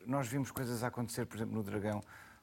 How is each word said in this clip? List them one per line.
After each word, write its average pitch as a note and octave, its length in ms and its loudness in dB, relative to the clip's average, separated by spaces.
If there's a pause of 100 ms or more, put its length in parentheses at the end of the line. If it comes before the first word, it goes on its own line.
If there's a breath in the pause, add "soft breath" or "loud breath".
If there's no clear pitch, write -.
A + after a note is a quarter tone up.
nós C3 220 4
vimos C3 240 2
coisas A#2+ 320 0
a B2 40 4
acontecer, A#2+ 380 0
por G2+ 100 -8
exemplo, G#2+ 200 0
no A2 80 2
Dragão, G#2 380 0 (420 loud breath)